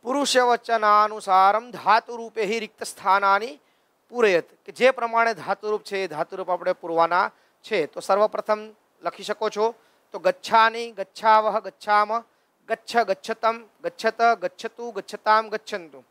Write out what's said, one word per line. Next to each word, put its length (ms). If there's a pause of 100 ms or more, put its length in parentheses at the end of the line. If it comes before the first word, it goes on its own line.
પુરુષ 340
વચનાનુસારમ 1300
ધાતુ 460
રૂપે 280
હિ 140
રિક્ત 240
સ્થાનાની 760 (480)
પૂરયત. 560
કે 80
જે 180
પ્રમાણે 440
ધાતુરૂપ 480
છે 140
એ 100
ધાતુરૂપ 440
આપણે 220
પૂરવાના 580 (320)
છે. 240
તો 140
સર્વપ્રથમ 760 (280)
લખી 200
શકો 260
છો. 260 (380)
તો 60
ગચ્છાની, 760
ગચ્છાવહ, 680
ગચ્છામ, 640 (440)
ગચ્છ, 280
ગચ્છતમ, 680 (180)
ગચ્છત, 400 (180)
ગચ્છતુ, 500
ગચ્છતામ, 580
ગચ્છન્તુ. 640